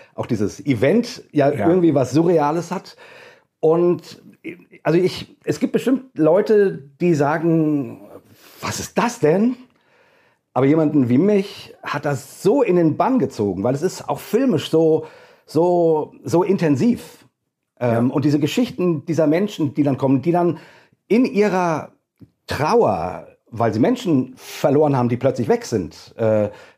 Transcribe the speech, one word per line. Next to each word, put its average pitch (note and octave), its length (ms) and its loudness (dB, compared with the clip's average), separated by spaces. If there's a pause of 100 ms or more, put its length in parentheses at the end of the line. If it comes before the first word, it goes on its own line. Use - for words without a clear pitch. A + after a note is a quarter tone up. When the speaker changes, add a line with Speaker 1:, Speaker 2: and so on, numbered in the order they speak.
(160)
Speaker 1:
auch F#2 100 -8
dieses G2+ 400 -4
Event C#3+ 640 0
ja C#3+ 220 2
Speaker 2:
Ja. C3+ 160 -2
Speaker 1:
irgendwie E3+ 260 2
was C3 160 0
Surreales D#3+ 640 0
hat. - 240 -12 (640)
Und, E3+ 640 0 (600)
also D#3+ 160 2
ich, - 460 -4
es - 160 -4
gibt A#3 120 -2
bestimmt - 460 -2
Leute, F#3+ 720 2 (100)
die F3 140 2
sagen, D3+ 840 0 (600)
„Was - 200 -8
ist - 180 -8
das A#3 220 -2
denn?“ G3 340 2 (1000)
Aber B2+ 140 2
jemanden D3 420 2
wie A#2+ 100 4
mich G3 680 -2
hat C#3+ 200 -8
das - 380 -6
so B3+ 200 2
in F#3 120 2
den D#3+ 220 2
Bann A#3 240 0
gezogen, G2+ 420 -2
weil A#2+ 140 0
es C#3 60 -8
ist - 260 -6
auch C#3 100 -6
filmisch A3 500 -2
so, D#3+ 380 2 (380)
so, E3 680 0 (120)
so D#3+ 180 2
intensiv. F3 800 0 (560)
Ähm, A#2+ 300 0
Speaker 2:
Ja. C3+ 60 -4
Speaker 1:
und D3 100 -2
diese D3+ 160 2
Geschichten F3 640 -2
dieser D#3+ 220 0
Menschen, E3 480 -2
die D3+ 80 0
dann C3+ 160 0
kommen, C3+ 240 0
die E3 100 0
dann F3 240 0 (520)
in A#3+ 180 2
ihrer F3 640 0 (560)
Trauer, G2 800 0 (240)
weil A2+ 240 -2
sie G#2 60 -2
Menschen D#3+ 560 0
verloren D3 600 0
haben, A#2+ 140 0
die A#2+ 80 -2
plötzlich B2 300 -2
weg A#3 180 -2
sind, - 500 -8
äh, A2 320 0 (300)